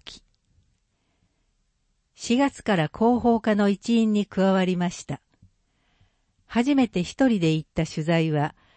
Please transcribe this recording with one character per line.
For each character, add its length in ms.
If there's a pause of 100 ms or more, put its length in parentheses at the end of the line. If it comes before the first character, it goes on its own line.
期。 160 (1900)
四 240
月 260
か 120
ら 120
広 320
報 220
課 140
の 120
一 280
員 180
に 140
加 160
わ 200
り 140
ま 140
し 160
た。 140 (1200)
初 300
め 120
て 140
一 260
人 120
で 140
行 120
っ 20
た 200
取 160
材 280
は、 220 (240)